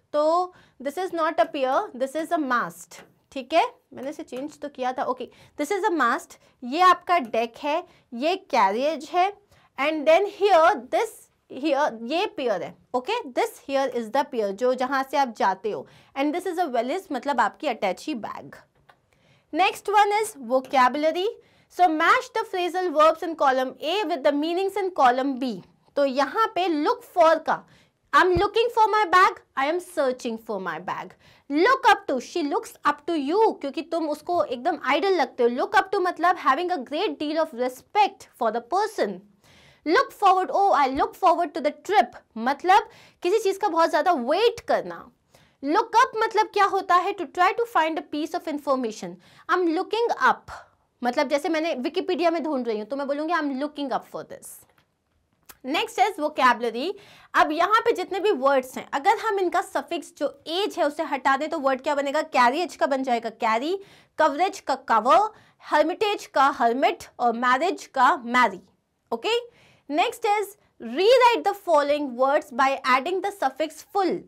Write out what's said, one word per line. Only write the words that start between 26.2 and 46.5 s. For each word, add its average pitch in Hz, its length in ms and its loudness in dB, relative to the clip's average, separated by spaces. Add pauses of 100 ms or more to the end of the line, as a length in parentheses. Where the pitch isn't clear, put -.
पे 359 120 0 (180)
look 480 180 -2
for 320 420 4
का, 202 180 -2 (500)
I'm 349 220 4
looking 415 380 2
for 440 160 4
my 427 240 2
bag, 370 260 6 (180)
I 269 100 0
am 339 140 0
searching 254 560 -4
for 226 240 -8
my 170 180 -8
bag। 175 360 -10 (360)
Look 392 400 2
up 403 180 2
to, 262 120 -2
she 339 220 -6
looks 320 320 -4 (100)
up 294 220 0
to 339 80 -2
you, 302 240 -2 (220)
क्योंकि 277 220 -6 (100)
तुम 320 180 -2
उसको 330 340 -2
एकदम 262 400 -4
आइडल 330 360 2
लगते - 220 -4
हो। 233 60 4
Look 320 320 -2
up 403 120 -2
to 403 140 0
मतलब 349 300 0
having 311 340 0
a 359 80 -2 (120)
great 311 280 -4
deal 302 260 -4
of 311 100 -8
respect 254 760 -2 (100)
for 226 140 0
the 233 80 -4 (140)
person। 359 420 -2 (680)
Look 453 260 2
forward, 381 400 2
oh, 392 220 4
I 277 140 4
look 359 260 -2
forward 349 400 2
to 277 140 -4
the 294 40 0 (160)
trip, 392 260 2 (220)
मतलब 285 520 2 (340)
किसी 381 160 2
चीज़ 381 200 -2
का 415 100 -2
बहुत 330 220 2
ज़्यादा 330 220 2
वेट 339 560 0
करना। 180 340 -2 (600)
Look 440 420 0
up 523 180 -2
मतलब 440 320 0